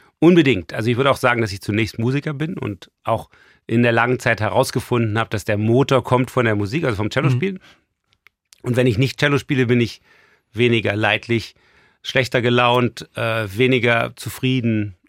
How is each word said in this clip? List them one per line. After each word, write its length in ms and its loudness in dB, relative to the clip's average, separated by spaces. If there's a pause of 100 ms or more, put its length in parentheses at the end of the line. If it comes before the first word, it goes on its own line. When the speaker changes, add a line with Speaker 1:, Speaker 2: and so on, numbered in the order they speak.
(200)
Speaker 1:
Unbedingt. 540 4
Also 160 -2
ich 80 2
würde 140 4
auch 60 0
sagen, 240 2
dass 100 -2
ich 100 -10
zunächst 380 -2
Musiker 340 -2
bin 240 -8
und 320 -10 (140)
auch 260 -4 (380)
in 160 2
der 80 4
langen 280 2
Zeit 220 0
herausgefunden 760 -2
habe, 100 -4
dass 140 -6
der 140 -2
Motor 460 2
kommt 280 -2
von 140 0
der 100 0
Musik, 300 -4
also 100 -2
vom 140 -4
Cello 200 -2
Speaker 2:
Mhm. 40 2
Speaker 1:
spielen. 260 -4 (1000)
Und 140 -4
wenn 120 2
ich 100 0
nicht 220 0
Cello 180 2
spiele, 280 -2
bin 160 2
ich 200 -6 (520)
weniger 420 2
leidlich, 600 -2 (460)
schlechter 400 -2
gelaunt, 720 0
äh, 400 -4
weniger 600 0
zufrieden 800 -2 (140)